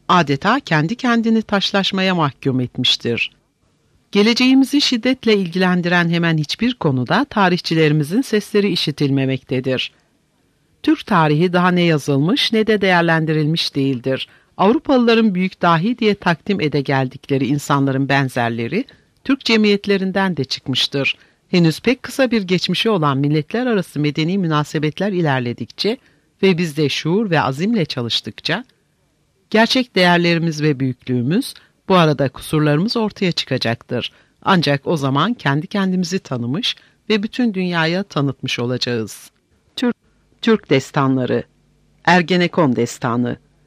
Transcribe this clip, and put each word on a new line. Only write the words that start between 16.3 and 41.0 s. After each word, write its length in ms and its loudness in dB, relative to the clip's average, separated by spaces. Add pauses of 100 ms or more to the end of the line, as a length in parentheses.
ede 200 0
geldikleri 640 -2
insanların 640 0
benzerleri 760 -2 (380)
Türk 220 -2
cemiyetlerinden 920 0
de 60 -2
çıkmıştır. 720 -4 (320)
Henüz 300 2
pek 240 -2
kısa 280 -2
bir 100 0
geçmişi 480 -2
olan 280 0
milletler 500 -2
arası 320 -4
medeni 380 -2
münasebetler 720 -2
ilerledikçe 880 -2 (460)
ve 140 4
biz 200 -4
de 120 2
şuur 400 -2
ve 120 2
azimle 440 0
çalıştıkça, 800 -6 (880)
gerçek 460 2
değerlerimiz 640 2
ve 180 0
büyüklüğümüz, 760 -2 (360)
bu 60 4
arada 340 2
kusurlarımız 680 0
ortaya 340 -2
çıkacaktır. 800 -6 (300)
Ancak 460 0
o 100 0
zaman 360 0
kendi 340 -2
kendimizi 520 -2
tanımış 560 -6 (340)
ve 140 0
bütün 300 -2
dünyaya 500 -2
tanıtmış 560 -4
olacağız. 720 -4 (440)
Türk, 200 -2 (460)
Türk 280 0
destanları, 760 0 (600)